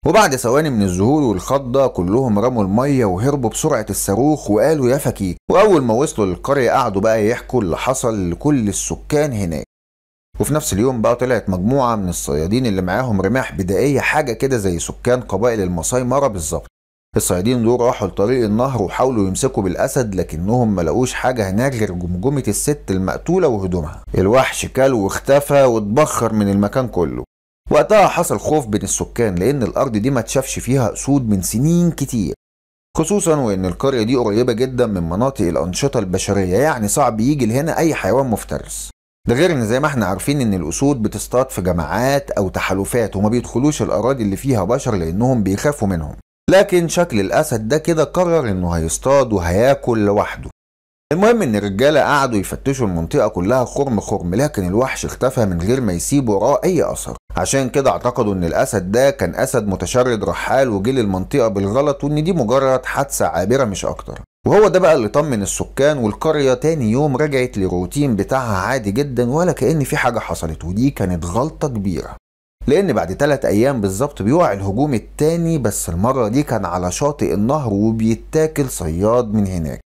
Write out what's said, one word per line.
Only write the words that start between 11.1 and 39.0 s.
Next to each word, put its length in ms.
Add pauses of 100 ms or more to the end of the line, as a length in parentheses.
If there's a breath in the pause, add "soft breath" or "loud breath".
طلعت 320
مجموعة 480
من 120
الصيادين 580
اللي 160
معاهم 380
رماح 320
بدائية، 480
حاجة 320
كده 240
زي 220
سكان 420
قبائل 400
الماساي 440
مارا 240
بالظبط. 380 (500)
الصيادين 460
دول 180
راحوا 280
لطريق 360
النهر 380
وحاولوا 460
يمسكوا 340
بالأسد، 520
لكنهم 600
ما 80
لقوش 320
حاجة 360
هناك 240
غير 180
جمجمة 560
الست 420
المقتولة 580
وهدومها. 540 (160)
الوحش 480
كل 260
واختفى 680
واتبخر 720
من 160
المكان 400
كله. 360 (460)
وقتها 360
حصل 320
خوف 280
بين 160
السكان، 520
لأن 280
الأرض 300
دي 180
ما 100
اتشافش 380
فيها 340
أسود 360
من 140
سنين 480
كتير، 440 (600)
خصوصًا 400
وإن 300
القرية 360
دي 140
قريبة 360
جدًا 340
من 220
مناطق 380
الأنشطة 520
البشرية، 580
يعني 320
صعب 320
يجي 260
لهنا 320
أي 160
حيوان 320
مفترس. 640 (380)